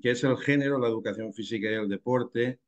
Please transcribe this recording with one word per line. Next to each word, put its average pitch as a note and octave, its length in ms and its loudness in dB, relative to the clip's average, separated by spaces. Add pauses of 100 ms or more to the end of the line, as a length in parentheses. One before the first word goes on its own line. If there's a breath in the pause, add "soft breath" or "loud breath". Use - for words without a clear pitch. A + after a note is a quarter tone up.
que B2 100 2
es B2 120 0
el C3 120 4
género, C#3+ 420 2
la B2 100 2
educación A2 440 -2
física G#2+ 380 -4
y G#2+ 40 -2
el G#2+ 140 -2
deporte A#2+ 800 -2